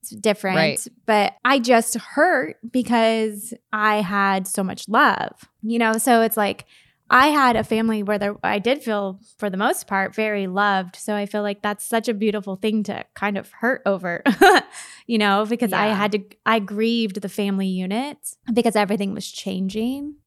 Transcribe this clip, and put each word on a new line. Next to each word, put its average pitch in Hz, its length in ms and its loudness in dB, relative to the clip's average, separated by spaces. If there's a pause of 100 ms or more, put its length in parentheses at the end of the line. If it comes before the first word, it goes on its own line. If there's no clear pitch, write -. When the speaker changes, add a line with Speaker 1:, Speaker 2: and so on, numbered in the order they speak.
Speaker 1:
It's - 80 -16
different. 202 480 -2
Speaker 2:
Right. 156 300 0 (180)
Speaker 1:
But 214 300 2 (100)
I 269 140 4
just 233 360 2
hurt 294 640 0 (120)
because 226 840 0 (180)
I 214 300 0
had 196 440 0
so - 160 -4
much - 280 -6
love, 226 600 2 (140)
you 226 160 -2
know? 226 140 2
So 226 280 4
it's 226 160 2
like, 202 280 -2 (420)
I 262 200 6
had 277 280 4
a 220 80 0
family 220 380 0
where 202 160 0
there, 202 260 -4
I 208 140 0
did 247 240 0
feel, 202 380 -4 (180)
for 208 140 -4
the 185 60 -6
most 247 280 -2
part, 190 300 -4
very 208 320 -2
loved. 190 480 0
So - 200 -6
I 202 120 -4
feel 208 160 -4
like 202 180 -6
that's 208 240 -6
such 226 240 -2
a 220 60 -2
beautiful 202 400 -2
thing 214 280 -2
to 208 300 -8
kind 202 240 -4
of - 140 -10
hurt 247 340 -4
over, 180 380 -4 (400)
<laughs> - 420 -20
you 226 140 0
know, 208 280 2
because 233 240 -2
I 208 180 0
Speaker 2:
Yeah. 214 60 0
Speaker 1:
had 202 180 0
to, 202 100 -2 (240)
I 226 100 4
grieved 214 640 -2
the 196 80 -8
family 196 380 -2
unit 190 500 -4 (340)
because 226 240 2
everything 196 380 2
was - 180 -10
changing. 220 840 -6 (120)